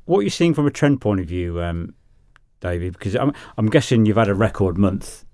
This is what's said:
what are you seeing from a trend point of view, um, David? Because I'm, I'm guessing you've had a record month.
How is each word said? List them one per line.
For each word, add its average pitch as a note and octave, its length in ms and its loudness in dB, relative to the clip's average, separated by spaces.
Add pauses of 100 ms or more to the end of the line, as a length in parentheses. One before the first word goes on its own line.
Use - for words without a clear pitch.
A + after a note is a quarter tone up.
what F3 140 2
are G#3 40 0
you G3+ 60 0
seeing E3+ 240 2
from D3 140 2
a C#3+ 40 0
trend C#3+ 300 2
point G2+ 180 0
of F2+ 80 -4
view, F2 340 -4
um, E2+ 320 -4 (680)
David? F2+ 320 -6
Because G2 220 -6
I'm, C3+ 180 0 (240)
I'm A2 120 0
guessing A#2 360 2
you've G#2 120 2
had A2+ 120 4
a G2+ 60 2
record F#2+ 420 0
month. G2 460 -2 (100)